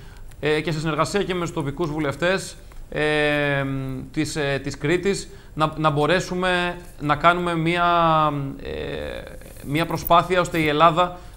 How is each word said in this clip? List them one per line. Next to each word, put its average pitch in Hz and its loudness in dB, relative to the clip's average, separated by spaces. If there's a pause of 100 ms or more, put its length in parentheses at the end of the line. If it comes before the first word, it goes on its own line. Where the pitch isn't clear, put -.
(400)
ε, 151 0
και 170 -4
σε 156 -2
συνεργασία 160 0
και 175 -2
με 180 -2
τους 170 -4
τοπικούς 151 -4
βουλευτές, 156 -2 (380)
ε, 147 2 (460)
της, 151 -2
ε, 139 0
της 143 -6
Κρήτης, 175 0 (240)
να, 156 0
να 156 2
μπορέσουμε 175 2 (220)
να 147 0
κάνουμε 175 4
μία, 170 2 (800)
ε, - -8 (960)
μία 156 0
προσπάθεια 170 4
ώστε 170 0
η 156 2
Ελλάδα 165 4 (200)